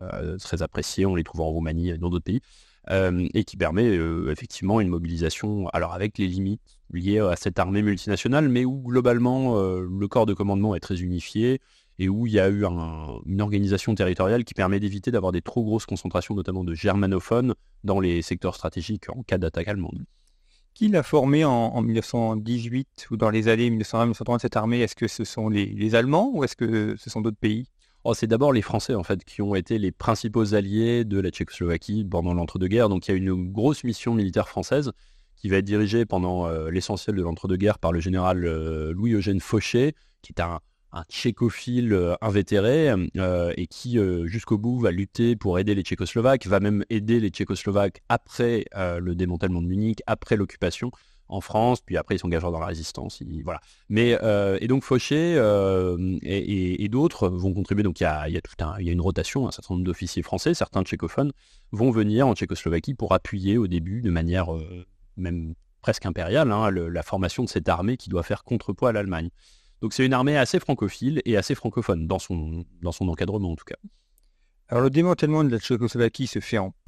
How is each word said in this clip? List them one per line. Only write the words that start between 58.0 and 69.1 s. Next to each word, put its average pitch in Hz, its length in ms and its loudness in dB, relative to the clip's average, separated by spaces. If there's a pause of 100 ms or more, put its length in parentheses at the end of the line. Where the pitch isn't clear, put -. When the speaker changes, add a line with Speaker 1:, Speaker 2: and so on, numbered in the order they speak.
Speaker 1:
il 92 40 2
y - 20 4
a, 76 240 -2
il 80 40 -2
y 87 40 -2
a - 20 -8
tout - 140 -14 (100)
un, 80 140 -6
il 92 80 -4
y - 20 -2
a 85 40 2
une 87 100 2
rotation, 95 440 -2
un - 40 -4
certain - 240 -8
nombre 90 100 0
d'officiers 87 380 -4
français, 156 320 0
certains - 300 -2
tchécophones, - 480 -2 (380)
vont 113 200 2
venir 110 360 4
en 117 80 4
Tchécoslovaquie 85 600 -2
pour 107 180 0
appuyer 98 460 2
au 110 80 2
début 87 340 -2
de 113 100 0
manière, 85 440 0
euh, 90 320 -12 (320)
même 85 340 -6 (300)
presque - 240 -2
impériale, 95 440 0
hein, 107 200 2
le, 87 180 -2
la 85 140 -4
formation 95 420 -2
de 110 60 -2
cette 85 180 -4
armée 92 300 0
qui - 100 -16
doit 87 140 0
faire - 200 -4
contrepoids 107 460 -2
à 117 40 2
l'Allemagne. 92 360 -2 (540)